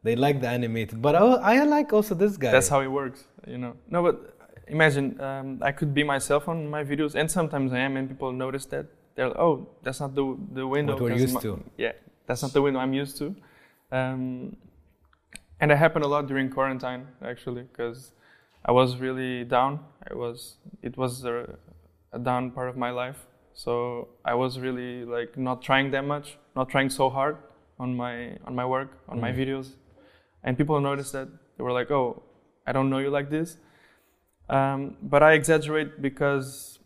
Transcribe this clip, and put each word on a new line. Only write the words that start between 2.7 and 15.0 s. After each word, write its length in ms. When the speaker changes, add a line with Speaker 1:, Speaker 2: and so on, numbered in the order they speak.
Speaker 2:
it 60
works, 400
you 120
know? 160
No, 120
but 140
imagine, 540
um, 400
I 100
could 220
be 100
myself 440
on 220
my 140
videos, 320
and 140
sometimes 440
I 60
am, 180
and 100
people 240
notice 360
that. 180
They're 120
like, 120
"Oh, 280
that's 160
not 160
the, 100
the 140
window," 260
Speaker 1:
What 100
we're 80
Speaker 2:
'cause 100
Speaker 1:
used 140
Speaker 2:
my 60
Speaker 1:
to. 220
Speaker 2:
Yeah, 140
that's 160
not 120
the 80
window 180
I'm 140
used 240
to. 180
Um, 640